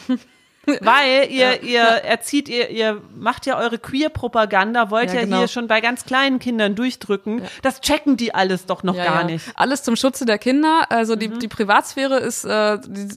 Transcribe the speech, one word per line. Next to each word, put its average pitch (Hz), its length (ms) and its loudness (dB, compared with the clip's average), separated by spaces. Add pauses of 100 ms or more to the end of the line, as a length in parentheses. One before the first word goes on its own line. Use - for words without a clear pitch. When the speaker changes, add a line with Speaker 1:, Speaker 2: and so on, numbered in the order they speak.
(800)
Speaker 1:
Weil 262 500 4
ihr, 254 220 4
Speaker 2:
Ja, - 100 -4
Speaker 1:
ihr 233 80 -6
Speaker 2:
ja. 240 140 4 (100)
Speaker 1:
erzieht, 277 540 -2
ihr, 240 220 -2
ihr 220 300 -2 (140)
macht - 320 -4
ja 262 100 -2
eure 233 220 -2
Queer-Propaganda, 233 1120 0
wollt 226 200 0
Speaker 2:
Ja, 254 100 -2
Speaker 1:
ja - 0 -
Speaker 2:
genau. 196 180 0
Speaker 1:
hier 240 80 2
schon 240 220 -6
bei 220 120 2
ganz 240 260 -2
kleinen 262 340 0
Kindern 214 340 0
durchdrücken. 214 640 -4
Speaker 2:
Ja. 220 60 -8 (180)
Speaker 1:
Das 262 200 -2
checken 285 340 2
die 233 180 -4
alles 190 320 0
doch 185 160 -4
noch 180 140 0
Speaker 2:
Ja, 180 80 -4
Speaker 1:
gar 165 160 2
Speaker 2:
ja. 170 60 0
Speaker 1:
nicht. 165 280 -6
Speaker 2:
Alles 262 300 0
zum 233 100 0
Schutze 262 320 0
der 214 120 2
Kinder, 311 500 2
also 226 260 0
die, 220 140 -4
Speaker 1:
Mhm. 226 100 -8
Speaker 2:
die 240 80 -6
Privatsphäre 247 720 0
ist, - 280 -4
äh, 214 400 0
die, 202 220 -10 (100)